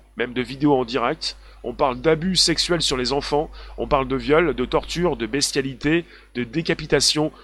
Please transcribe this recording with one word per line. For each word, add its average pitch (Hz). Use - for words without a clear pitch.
même 120
de 123
vidéos 135
en 127
direct. 123
On 120
parle 127
d'abus 160
sexuels 165
sur -
les 127
enfants. 147
On 117
parle 135
de 131
viol, 139
de 123
torture, 156
de 117
bestialité, 143
de 123
décapitation, 151